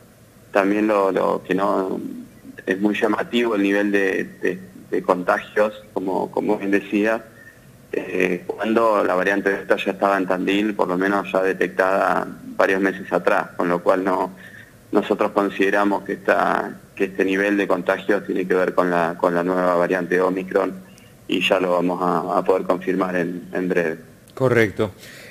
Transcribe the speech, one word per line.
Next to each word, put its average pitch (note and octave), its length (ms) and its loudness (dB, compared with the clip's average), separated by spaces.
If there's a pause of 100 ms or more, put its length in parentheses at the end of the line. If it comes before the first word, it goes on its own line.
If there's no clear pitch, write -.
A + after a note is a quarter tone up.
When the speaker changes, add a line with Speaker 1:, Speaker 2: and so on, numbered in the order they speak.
(500)
Speaker 1:
también G#2 360 2
lo, G2+ 260 4
lo F2+ 340 0
que F2+ 80 0
no, F#2+ 460 0 (640)
es F#2+ 160 0
muy G#2 180 0
llamativo A2 560 0
el G2+ 100 2
nivel G2+ 280 2
de, F#2+ 320 2 (160)
de, F#2 180 -2 (320)
de F#2 120 -2
contagios, G#2 720 0 (180)
como, F#2 380 -2
como G#2 260 0
bien G2 140 -4
decía, G#2+ 520 0 (760)
eh, F#2 480 -2
cuando A2 600 0
la F#2 100 0
variante G2 360 0
Delta G2 260 -2
ya G2 160 -2
estaba G2 260 0
en F#2 80 -2
Tandil, G2 480 0
por F#2+ 140 0
lo F2+ 100 0
menos G2 320 0
ya F#2+ 140 0
detectada F#2 800 0 (300)
varios F#2+ 240 2
meses F#2+ 320 -2
atrás, F2+ 440 0
con F2+ 120 -2
lo F2 160 0
cual F#2+ 180 2
no, F#2 300 0 (580)
nosotros G#2 400 0
consideramos G2 720 2
que G2+ 120 -6
esta, F#2 580 0 (240)
que G2 80 0
este F#2+ 200 -2
nivel G2+ 320 2
de G2 120 0
contagios F#2+ 580 0
tiene F#2 220 -2
que F#2+ 60 2
ver F2+ 200 2
con F2+ 160 2
la, E2+ 260 0
con F2+ 160 0
la F2 120 2
nueva F2+ 320 2
variante F2+ 440 2
Omicron F#2+ 540 0 (540)
y F#2+ 200 0
ya F#2+ 120 4
lo F#2 100 0
vamos F2+ 320 2
a, F2+ 340 0
a F2+ 60 2
poder F#2 220 2
confirmar F#2 500 -2
en, F2 380 -4
en F2+ 160 -2
breve. E2+ 300 0 (360)
Speaker 2:
Correcto. A#2 560 2 (400)